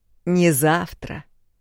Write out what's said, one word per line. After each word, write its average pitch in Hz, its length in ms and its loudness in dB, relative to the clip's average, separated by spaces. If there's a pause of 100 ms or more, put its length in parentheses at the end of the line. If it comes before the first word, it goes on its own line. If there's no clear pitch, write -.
(280)
«Не 175 220 4
завтра», 156 760 -2 (360)